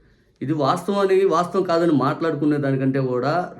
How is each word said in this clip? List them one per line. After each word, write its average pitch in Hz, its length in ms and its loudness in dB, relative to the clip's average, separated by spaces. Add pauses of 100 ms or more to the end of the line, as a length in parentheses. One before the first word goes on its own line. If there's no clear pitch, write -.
(420)
ఇది 135 120 -4
వాస్తవానికి 190 720 0
వాస్తవం 175 380 0
కాదని 170 280 2
మాట్లాడుకునే 147 640 0
దానికంటే 135 420 0
కూడా 135 600 -2